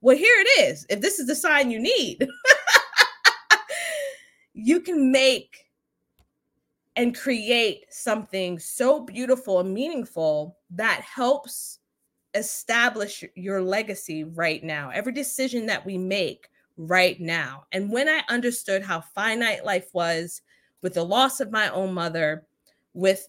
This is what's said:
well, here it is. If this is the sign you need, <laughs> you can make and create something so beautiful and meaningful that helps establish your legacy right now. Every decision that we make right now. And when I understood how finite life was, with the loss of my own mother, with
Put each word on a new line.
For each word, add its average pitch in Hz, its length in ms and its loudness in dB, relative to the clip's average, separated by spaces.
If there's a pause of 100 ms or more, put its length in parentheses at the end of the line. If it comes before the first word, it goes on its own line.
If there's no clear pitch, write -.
well, 254 140 8
here 440 220 6
it 427 220 6
is. 151 280 0
If 202 120 0
this 392 180 0
is 277 80 -4
the 277 80 0
sign 285 380 2
you 220 80 -4
need, 269 480 0 (1040)
<laughs> 571 1200 -4
you 240 260 2
can 311 300 2
make 262 560 2 (1300)
and 240 240 0
create 233 720 0
something 190 680 -4
so 262 400 0
beautiful 240 580 0
and 190 160 -2
meaningful 175 840 -4 (120)
that 190 300 -2
helps - 800 -4 (540)
establish 226 880 -2 (100)
your 190 280 -4
legacy 185 600 -4
right 160 400 -4
now. 151 280 -8
Every 220 220 -6
decision 254 540 -4
that 214 180 -4
we 190 140 -6
make 185 500 -4 (280)
right 180 440 2
now. 156 520 -6
And 196 180 -4
when 254 180 0
I 311 200 0
understood 240 560 -2
how 175 160 -4
finite 220 640 -2
life 190 280 -2
was, 170 500 -2 (400)
with 180 120 -6
the 170 100 0
loss 254 360 2
of 214 100 -6
my 214 200 0
own 190 220 -4
mother, 165 540 -2 (480)
with 190 340 0